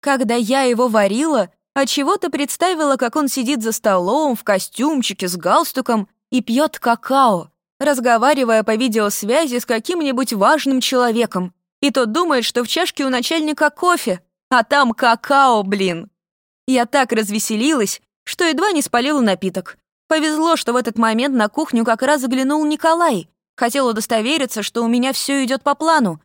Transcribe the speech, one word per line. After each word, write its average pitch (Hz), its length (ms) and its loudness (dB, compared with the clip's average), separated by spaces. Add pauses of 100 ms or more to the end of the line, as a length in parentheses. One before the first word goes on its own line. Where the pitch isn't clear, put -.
Когда 254 340 0
я 247 280 0
его 240 260 2
варила, 220 600 0 (220)
отчего-то 294 560 0
представила, 294 680 -2
как 240 180 -2
он 294 140 0
сидит 247 340 -2
за 226 80 -2
столом 220 640 0
в - 80 -12
костюмчике 208 840 -2
с 175 80 -6
галстуком 220 720 0 (220)
и 254 100 0
пьёт 285 380 -2
какао, 233 720 0 (300)
разговаривая 247 840 2
по 220 120 0
видеосвязи 233 840 0
с - 60 -8
каким-нибудь 262 680 -2
важным 262 480 2
человеком, 226 720 0 (280)
и 285 100 2
тот 240 200 0
думает, 294 320 0
что - 180 -2
в 226 60 -4
чашке 320 380 -2
у 269 40 -2
начальника 302 600 0
кофе, 311 500 -2 (300)
а 240 160 2
там 277 260 2
какао, 240 720 2
блин. 190 460 -2 (580)
Я 247 180 2
так 262 280 0
развеселилась, 220 880 -2 (260)
что - 160 -4
едва 339 300 0
не 294 80 0
спалила 269 400 0
напиток. 190 560 -2 (320)
Повезло, 320 480 0
что - 160 -4
в - 20 0
этот 240 220 -2
момент 233 360 0
на 214 140 2
кухню 233 380 -2
как - 160 0
раз 277 200 2
заглянул 262 440 0
Николай. 311 640 0 (260)
Хотел 247 320 0
удостовериться, 226 760 -2
что 233 200 -4
у 226 40 0
меня 247 260 0
всё 277 320 -2
идёт 262 180 -4
по 285 120 0
плану. 285 500 2